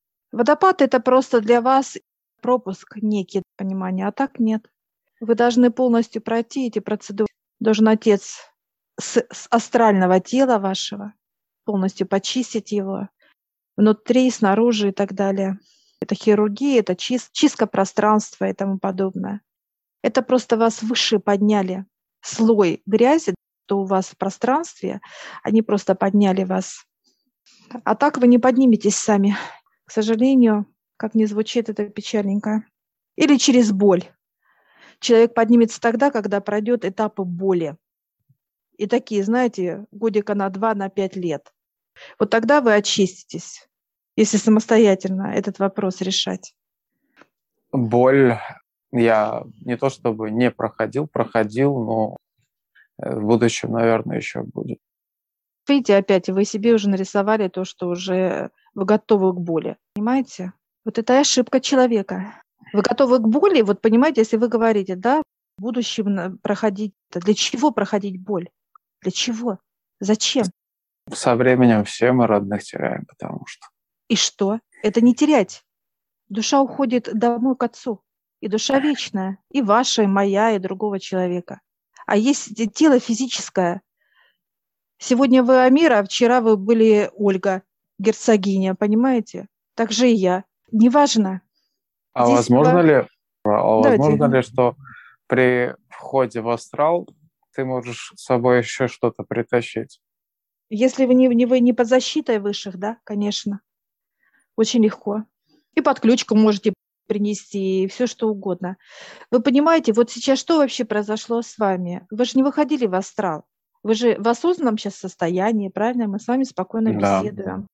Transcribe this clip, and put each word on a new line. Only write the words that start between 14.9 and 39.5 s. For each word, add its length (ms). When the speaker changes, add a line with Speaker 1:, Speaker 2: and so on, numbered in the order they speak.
Speaker 1:
так 220
далее. 440
Это 140
хирургия, 680
это 120
чис-, 380
чистка 340
пространства 840
и 40
тому 240
подобное. 640
Это 200
просто 360
вас 260
выше 360
подняли. 680
Слой 640
грязи, 480
что 140
у 60
вас 220
в 100
пространстве, 840
они 180
просто 340
подняли 480
вас. 420
А 100
так 220
вы 100
не 100
подниметесь 600
сами. 400
К 60
сожалению, 720
как 180
ни 80
звучит, 460
это 160
печальненько. 800
Или 220
через 340
боль. 320
Человек 340
поднимется 460
тогда, 320
когда 300
пройдёт 420
этапы 400
боли. 540
И 100
такие, 360
знаете, 680